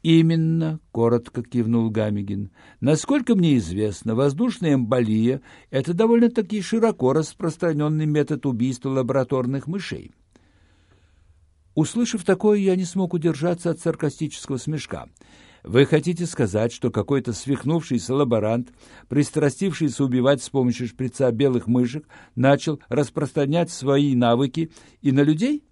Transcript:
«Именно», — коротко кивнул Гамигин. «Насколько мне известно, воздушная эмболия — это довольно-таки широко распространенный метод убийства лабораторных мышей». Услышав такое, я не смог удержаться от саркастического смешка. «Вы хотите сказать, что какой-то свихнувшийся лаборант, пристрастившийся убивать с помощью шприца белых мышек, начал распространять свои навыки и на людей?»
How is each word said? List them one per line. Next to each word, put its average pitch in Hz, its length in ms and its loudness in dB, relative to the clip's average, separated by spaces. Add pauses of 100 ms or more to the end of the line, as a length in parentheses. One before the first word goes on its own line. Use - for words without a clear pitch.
«Именно», — 160 760 2 (120)
коротко 117 500 0
кивнул 117 480 0
Гамигин. 101 600 -4 (300)
«Насколько 233 540 0
мне 165 240 4
известно, 101 560 -4
воздушная 143 600 0
эмболия — 120 680 0 (280)
это 139 220 -2
довольно-таки 226 720 2
широко 214 500 2
распространенный 156 920 -2
метод 147 400 0
убийства 127 420 -2
лабораторных 131 760 -2
мышей». 170 460 -10 (1600)
Услышав 214 500 -2
такое, 208 340 2
я 190 160 2
не 185 100 -2
смог 180 300 -4
удержаться 170 560 -2
от 165 100 -6
саркастического 151 760 -4
смешка. 127 520 -8 (540)
«Вы 123 220 4
хотите 170 420 0
сказать, 110 460 -2
что - 180 -4
какой-то 120 420 -2
свихнувшийся 131 800 -2
лаборант, 120 580 0 (360)
пристрастившийся 143 960 0
убивать 127 380 2
с - 60 -14
помощью 123 400 0
шприца 127 440 -2
белых 120 340 0
мышек, 123 420 0 (260)
начал 139 540 2
распространять 151 840 -2
свои 139 440 0
навыки 123 560 2 (320)
и 139 100 2
на 139 80 4
людей?» 180 520 2